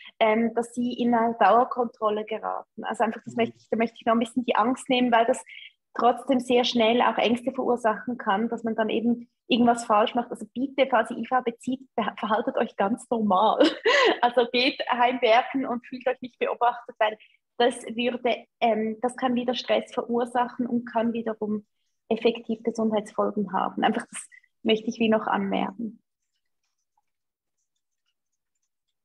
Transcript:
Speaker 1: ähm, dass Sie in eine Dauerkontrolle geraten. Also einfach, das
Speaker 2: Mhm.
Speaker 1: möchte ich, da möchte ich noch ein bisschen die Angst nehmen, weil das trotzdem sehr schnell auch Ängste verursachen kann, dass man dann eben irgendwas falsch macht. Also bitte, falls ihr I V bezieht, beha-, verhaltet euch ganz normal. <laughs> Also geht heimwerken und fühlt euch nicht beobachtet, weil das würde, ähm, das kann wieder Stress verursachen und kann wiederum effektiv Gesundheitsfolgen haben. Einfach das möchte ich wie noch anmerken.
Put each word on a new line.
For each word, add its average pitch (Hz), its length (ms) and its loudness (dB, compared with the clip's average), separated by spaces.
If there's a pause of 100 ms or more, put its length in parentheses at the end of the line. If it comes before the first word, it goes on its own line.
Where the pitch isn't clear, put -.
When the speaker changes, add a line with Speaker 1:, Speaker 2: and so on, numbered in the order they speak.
(180)
Speaker 1:
ähm, 226 380 2
dass 233 180 -4
Sie 247 200 -4
in 240 200 0
eine 233 240 0
Dauerkontrolle 220 840 2
geraten. 202 580 -8
Also 214 220 -2
einfach, 220 200 -4
das - 100 -14
Speaker 2:
Mhm. 233 80 0
Speaker 1:
möchte - 160 -6
ich, - 120 -20
da 226 60 -2
möchte 226 240 -2
ich - 60 -6
noch 226 80 4
ein 233 40 2
bisschen 240 260 -2
die - 120 0
Angst 233 320 0
nehmen, 247 240 2
weil 233 140 6
das 254 140 0 (540)
trotzdem 247 460 2
sehr 240 240 2
schnell 240 380 2
auch 226 140 2
Ängste 233 360 0
verursachen 233 640 -2
kann, 220 320 -2
dass 226 140 -8
man 220 140 -4
dann 220 140 0
eben 233 380 -2 (200)
irgendwas 240 360 2
falsch 220 300 2
macht. 240 160 -2
Also 226 240 -12
bitte, 262 340 0
falls 226 220 2
ihr 226 80 -10
I 226 80 -6
V 262 160 0
bezieht, 254 380 -6 (160)
beha-, 226 200 -4
verhaltet 220 400 -2
euch - 200 -4
ganz 208 340 -2
normal. 214 480 2
<laughs> 453 640 2
Also 240 300 2
geht 254 360 0
heimwerken 247 800 2
und - 200 -6
fühlt 247 200 -8
euch 254 140 -2
nicht - 180 -14
beobachtet, - 600 -2
weil 214 200 0 (380)
das 240 180 2 (120)
würde, 240 500 -2 (240)
ähm, 220 420 0
das 247 140 -2
kann 254 180 0
wieder 247 200 -2
Stress 220 380 -2
verursachen 240 760 -2
und 240 180 -2
kann 233 280 -2
wiederum 214 540 -4 (420)
effektiv 226 540 -2
Gesundheitsfolgen 208 880 -2
haben. - 300 -2
Einfach - 280 0
das - 180 -16 (340)
möchte 220 260 0
ich 233 120 -4
wie 226 80 2
noch 214 180 2
anmerken. 196 720 -4 (3000)